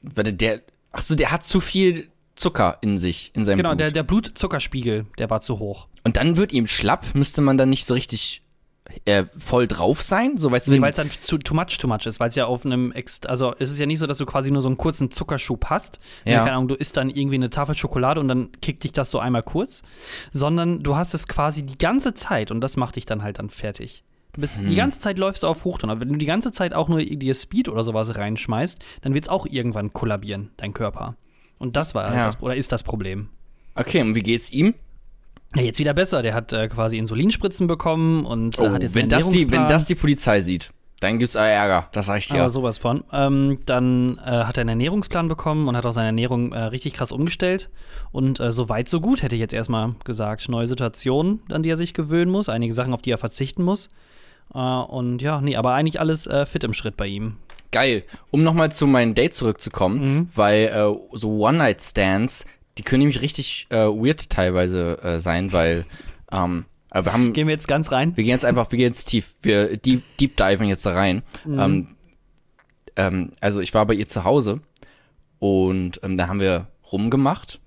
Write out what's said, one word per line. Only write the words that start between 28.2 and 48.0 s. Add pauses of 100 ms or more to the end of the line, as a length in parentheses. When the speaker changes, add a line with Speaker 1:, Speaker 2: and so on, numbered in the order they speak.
Speaker 2:
dann
wird's
auch
irgendwann
kollabieren,
dein
Körper. (420)
Und
das
war
Speaker 1:
Ja.
Speaker 2:
das,
oder
ist
das
Problem. (460)
Speaker 1:
Okay,
und
wie
geht's
ihm? (800)
Speaker 2:
Ja,
jetzt
wieder
besser.
Der
hat,
äh,
quasi
Insulinspritzen
bekommen
und,
äh,
Speaker 1:
Oh,
Speaker 2:
hat
jetzt
Speaker 1:
wenn
Speaker 2:
einen
Speaker 1:
das
die,
wenn
Speaker 2:
Ernährungsplan.
Speaker 1:
das
die
Polizei
sieht, (280)
dann
gibt's
Ärger,
das
sag
ich
dir.
Speaker 2:
Aber
sowas
von.
Ähm,
dann,
äh, (220)
hat
er
einen
Ernährungsplan
bekommen
und
hat
auch
seine
Ernährung,
äh,
richtig
krass
umgestellt. (420)